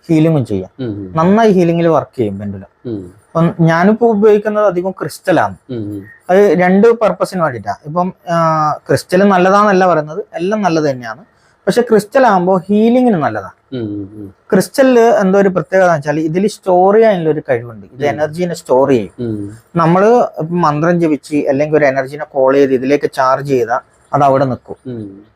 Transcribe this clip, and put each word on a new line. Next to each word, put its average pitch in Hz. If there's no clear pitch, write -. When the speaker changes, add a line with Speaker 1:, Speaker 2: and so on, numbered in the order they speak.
Speaker 1:
ഹീലിംഗും 156
ചെയ്യാം. 92
Speaker 2:
ഉം, 123
ഉം. 101
Speaker 1:
നന്നായി 202
ഹീലിംഗിൽ 170
വർക്ക് 151
ചെയ്യും 101
പെൻഡുലം. 101
Speaker 2:
ഉം. 95
Speaker 1:
അപ്പം 165
ഞാനിപ്പോ 175
ഉപയോഗിക്കുന്നത് 208
അധികം 185
ക്രിസ്റ്റലാണ്. 143
Speaker 2:
ഉം, 127
ഉം. 104
Speaker 1:
അത് 185
രണ്ട് 190
പർപ്പസിന് 190
വേണ്ടിയിട്ടാ. 107
ഇപ്പം, 175
ആ, 160
ക്രിസ്റ്റൽ 180
നല്ലതാണെന്നല്ല 190
പറയുന്നത്, 160
എല്ലാം 196
നല്ലത് 160
തന്നെയാണ്. 123
പക്ഷെ 226
ക്രിസ്റ്റൽ 220
ആകുമ്പോ 190
ഹീലിംഗിന് 214
നല്ലതാണ്. 107
Speaker 2:
ഉം, 120
ഉം, 104
ഉം. 101
Speaker 1:
ക്രിസ്റ്റലില് 254
എന്തോ 202
ഒരു 196
പ്രത്യേകത 185
എന്ന് 175
വെച്ചാൽ 147
ഇതിൽ 165
സ്റ്റോർ 190
ചെയ്യാനുള്ള 202
ഒരു 151
കഴിവുണ്ട്. 117
ഇത് 131
Speaker 2:
ഉം. 143
Speaker 1:
എനർജീനെ 151
സ്റ്റോർ 135
ചെയ്യും. 120
Speaker 2:
ഉം. 104
Speaker 1:
നമ്മള് 190
ഇപ്പം 170
മന്ത്രം 165
ജപിച്ച് 156
അല്ലെങ്കിൽ 147
ഒരു 147
എനർജീനെ 135
കോൾ 135
ചെയ്ത് 139
ഇതിലേക്ക് 135
ചാർജ് 135
ചെയ്താൽ 123
അത് 139
അവിടെ 135
നിൽക്കും. -
Speaker 2:
ഉം. 104